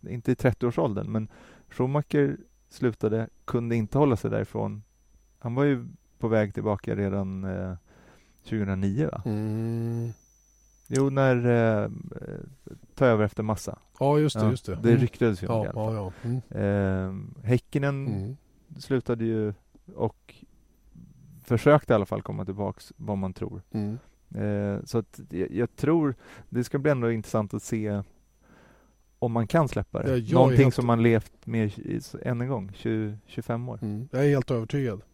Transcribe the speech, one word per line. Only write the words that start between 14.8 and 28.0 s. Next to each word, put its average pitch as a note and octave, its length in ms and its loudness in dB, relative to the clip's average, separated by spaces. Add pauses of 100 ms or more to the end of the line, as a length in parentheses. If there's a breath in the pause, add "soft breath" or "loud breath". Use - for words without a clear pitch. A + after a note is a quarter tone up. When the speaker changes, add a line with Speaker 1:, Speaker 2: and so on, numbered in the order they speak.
Speaker 1:
det A2+ 60 6
Speaker 2:
Mm. A#2 120 8
Speaker 1:
ryktades A2+ 420 0
ju F2+ 40 -6
om A2+ 80 -2
Speaker 2:
Ja, A2+ 60 2
Speaker 1:
det G#2 40 -2
i G2+ 40 -4
alla - 40 -10
fall. A2 220 -2
Speaker 2:
ja, G2 160 -6 (120)
ja. A#2 60 -4
Mm. B2 120 -2 (680)
Speaker 1:
Ehm, G2 240 -10 (100)
Häkkinen C#3 640 0
Speaker 2:
Mm. G#2 300 -6 (400)
Speaker 1:
slutade A#2+ 480 -2
ju G#2+ 280 0 (420)
och - 400 -6 (1080)
försökte C#3+ 500 4
i - 20 6
alla G2+ 100 2
fall G#2 160 -4
komma G#2 240 -8
tillbaks, G2 520 -8
vad G#2 200 -6
man F#2+ 160 -4
tror. - 280 -10 (100)
Speaker 2:
Mm. G#2+ 260 -4 (380 soft breath)
Speaker 1:
Eh, G#2 500 -2
så - 120 -2
att - 220 -6 (100)
jag, F2 220 -4
jag A#2 240 -2
tror D3+ 400 2 (340 loud breath)
det B2 140 -2
ska C#3+ 160 -4
bli D3 120 2
ändå A#2+ 200 2
intressant A2 420 -2
att A2 100 -6
se G#2+ 380 -2 (1160 soft breath)